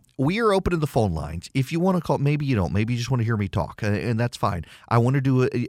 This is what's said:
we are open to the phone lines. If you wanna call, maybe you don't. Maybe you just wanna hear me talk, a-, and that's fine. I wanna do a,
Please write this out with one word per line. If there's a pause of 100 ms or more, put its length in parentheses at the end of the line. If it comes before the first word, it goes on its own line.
(180)
we
are
open
to
the
phone
lines.
If
you
wanna
call,
maybe
you
don't.
Maybe
you
just
wanna
hear
me
talk,
a-,
and
that's
fine. (240)
I
wanna
do
a,